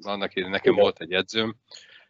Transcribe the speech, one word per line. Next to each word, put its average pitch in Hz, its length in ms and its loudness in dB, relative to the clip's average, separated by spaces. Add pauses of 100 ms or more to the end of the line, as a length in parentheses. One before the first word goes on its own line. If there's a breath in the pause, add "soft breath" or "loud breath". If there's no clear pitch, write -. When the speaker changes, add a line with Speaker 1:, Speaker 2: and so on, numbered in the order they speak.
Speaker 1:
Annak 101 300 -6
idején 92 200 -6
nekem 98 200 2
Speaker 2:
Igen. 104 120 6
Speaker 1:
volt 101 180 2
egy 85 120 -8
edzőm, 110 420 -2 (540 soft breath)